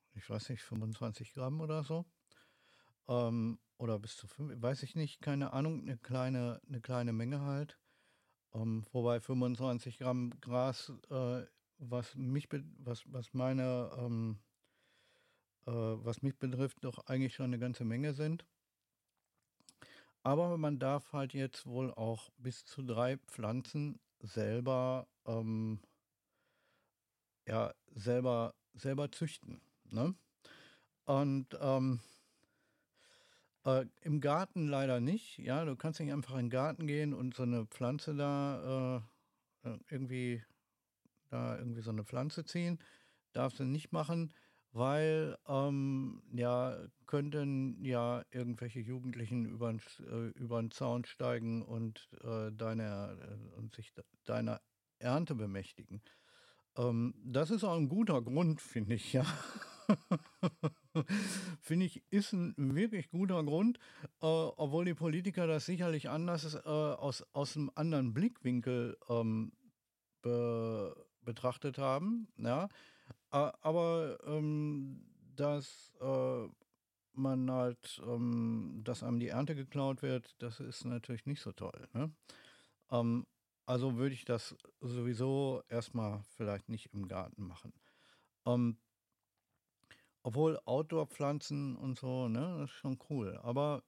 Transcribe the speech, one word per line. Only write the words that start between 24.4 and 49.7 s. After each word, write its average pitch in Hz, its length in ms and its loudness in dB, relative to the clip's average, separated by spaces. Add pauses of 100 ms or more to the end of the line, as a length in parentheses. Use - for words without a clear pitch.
ähm, 110 560 0 (1600)
ja, 110 280 0 (200)
selber, 120 600 2 (200)
selber 135 380 -2
züchten, - 480 -6 (300)
ne? 135 260 0 (880)
Und, 139 560 2
ähm, 131 400 4 (1700)
äh, 131 200 4 (160)
im 151 200 0
Garten 151 480 2
leider 135 320 2
nicht, 170 380 -2
ja, 147 260 0
du 139 100 -2
kannst 156 240 -4
nicht 143 140 -2
einfach 131 220 -4
in 123 100 0
den 120 40 -2
Garten 147 380 0
gehen 147 260 0
und 127 200 -2
so 127 100 -4
eine 120 220 2
Pflanze 143 500 -2
da, 131 880 0 (600)
äh, 127 60 -6
äh, 110 100 -6 (100)
irgendwie 123 520 -2 (880)
da 120 280 -2
irgendwie 117 240 -6
so 113 100 -4
eine 107 140 -2
Pflanze 143 400 -2
ziehen, 175 340 -2 (520)
darfst 127 280 0
du 135 60 0
nicht 143 260 -2
machen, 165 420 0 (380)
weil, 151 640 2 (100)
ähm, 135 840 0
ja, 123 460 2 (280)
könnten 139 800 0
ja 120 460 2
irgendwelche 120 480 -4
Jugendlichen 117 640 -4
übern, 113 340 -2 (200)